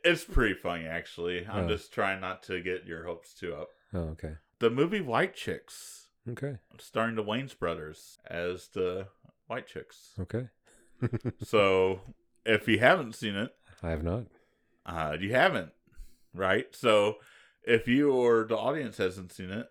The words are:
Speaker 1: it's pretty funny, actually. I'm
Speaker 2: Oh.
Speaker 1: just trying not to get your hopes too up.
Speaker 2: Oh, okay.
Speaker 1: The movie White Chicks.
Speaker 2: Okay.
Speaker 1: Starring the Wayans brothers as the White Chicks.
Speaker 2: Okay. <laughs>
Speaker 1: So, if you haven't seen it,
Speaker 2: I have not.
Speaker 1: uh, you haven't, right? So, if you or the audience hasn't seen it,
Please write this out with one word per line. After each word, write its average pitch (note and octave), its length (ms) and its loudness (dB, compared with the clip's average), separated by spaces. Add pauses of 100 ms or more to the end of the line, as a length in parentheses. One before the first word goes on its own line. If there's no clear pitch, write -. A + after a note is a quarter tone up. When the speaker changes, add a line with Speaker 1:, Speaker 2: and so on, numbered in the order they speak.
Speaker 1:
it's E3+ 200 4
pretty A#2+ 300 4
funny, E2+ 300 -6
actually. E2+ 640 -6
I'm G2 200 -2
Speaker 2:
Oh. - 20 -2
Speaker 1:
just - 240 -4
trying G2 280 -2
not F#2 240 -8
to F#2 160 -4
get F2+ 260 -4
your E2 180 -10
hopes E2+ 280 -10
too E2+ 220 -8
up. D#2 140 -10 (260)
Speaker 2:
Oh, F2+ 60 -2 (100)
okay. D#2 240 -10 (240)
Speaker 1:
The A#2 100 4
movie E3 320 2
White D3+ 340 0
Chicks. - 760 -12 (200)
Speaker 2:
Okay. B2 300 -8 (200)
Speaker 1:
Starring A2+ 360 -4
the A2 100 -2
Wayans B2 340 -4
brothers E2 600 -8 (100)
as F2+ 400 -6
the F#2+ 380 -2 (400)
White B2 220 -8
Chicks. - 500 -16
Speaker 2:
Okay. A2 300 -6 (520)
<laughs> B2 80 0 (340)
Speaker 1:
So, F#2+ 580 4 (440)
if A2 240 2
you G#2+ 120 6
haven't C3+ 340 4
seen G2+ 220 -6
it, A2 180 -4 (280)
Speaker 2:
I E2+ 80 -4
have D#2 120 -2
not. F#2+ 220 -4 (600)
Speaker 1:
uh, D#2+ 360 -4
you G2 120 -4
haven't, B2+ 380 2 (640)
right? F#2+ 400 0
So, G#2+ 440 4 (440)
if A2+ 260 2
you C#3 240 6
or A#2+ 320 4
the A2 140 0
audience B2 400 -4
hasn't F#2+ 340 -2
seen F#2 180 -12
it, G#2+ 200 -8